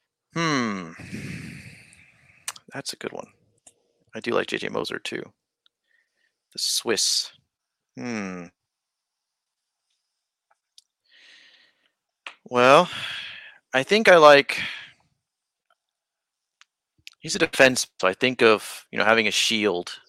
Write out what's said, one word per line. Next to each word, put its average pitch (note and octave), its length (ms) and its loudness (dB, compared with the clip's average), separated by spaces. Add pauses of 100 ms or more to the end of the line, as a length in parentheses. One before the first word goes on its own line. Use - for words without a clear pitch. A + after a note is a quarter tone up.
(340)
Hmm. A#2 580 -4 (1800)
That's - 200 -12
a - 40 -18
good - 160 -10
one. - 140 -14 (880)
I A2+ 40 -12
do A#2 120 -8
like G2 160 -2
J A2+ 100 -6
J G#2 120 -8
Moser, - 300 -8
too. - 240 -12 (1300)
The - 60 -12
Swiss. - 720 -2 (680)
Hmm. G2+ 480 -10 (4000)
Well, C3+ 440 6 (840)
I C3 100 2
think G#3+ 240 2
I F#3 100 10
like, D3 440 6 (2500)
he's E3 160 -8
a F#3+ 40 -6
defense, C3 480 2 (120)
so F#2 80 0
I F#2 60 0
think B2+ 300 -2
of, - 480 2
you A2+ 80 -6
know, G2+ 60 0
having A2 220 2
a G2 40 -2
shield. G#2 760 -2